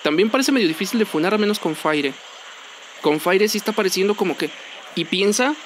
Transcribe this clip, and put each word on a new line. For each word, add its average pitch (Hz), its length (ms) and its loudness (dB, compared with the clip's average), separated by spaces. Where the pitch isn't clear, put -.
También 165 260 2
parece 262 220 2
medio 247 160 4
difícil 190 320 -2
de 214 60 2
funar, 175 280 0
al 214 60 2
menos 208 200 2
con 160 160 -2
Fire. 147 380 0
Con 151 200 2
Fire 190 260 4
sí 214 100 0
está - 140 -2
pareciendo 202 440 2
como 180 220 0
que, 151 120 -2
y 165 100 -2
piensa 208 500 2